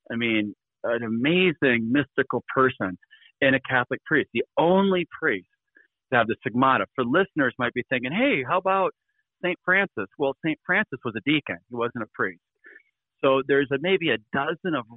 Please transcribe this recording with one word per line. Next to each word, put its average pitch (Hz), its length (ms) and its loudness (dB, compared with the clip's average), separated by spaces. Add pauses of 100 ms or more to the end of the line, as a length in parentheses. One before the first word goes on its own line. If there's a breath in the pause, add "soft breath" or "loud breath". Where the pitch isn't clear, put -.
(120)
I 117 40 -6
mean, 110 400 0 (280)
an 117 200 -2
amazing 123 880 0
mystical 135 520 -2 (100)
person 123 440 0 (440 soft breath)
and 135 140 4
a 131 40 2 (100)
Catholic 123 360 -2
priest, 139 280 0
the 120 120 -2 (120)
only 185 500 2 (100)
priest 107 300 -4 (640 soft breath)
to 127 60 4
have 113 100 4
the 110 140 -2
stigmata. 123 440 2 (100)
For 131 80 -2
listeners 135 560 0
might 120 140 -2
be 123 160 -4
thinking, 127 240 -4
"Hey, 220 340 0
how 170 100 0
about 190 360 0 (500)
Saint 180 220 -2
Francis?" 180 420 0 (100)
Well, 135 180 -2 (100)
Saint 156 200 -2
Francis 185 380 -2
was 113 140 -6
a 104 120 -10
deacon. 143 280 -2 (120)
He 120 60 -14
wasn't 117 280 -4
a 107 100 -14
priest. 95 260 -4 (840 loud breath)
So 135 240 2
there's 139 280 2
a, 139 80 0
maybe 175 300 0
a 110 60 0 (140)
dozen 156 420 -4
of 123 120 -4 (100)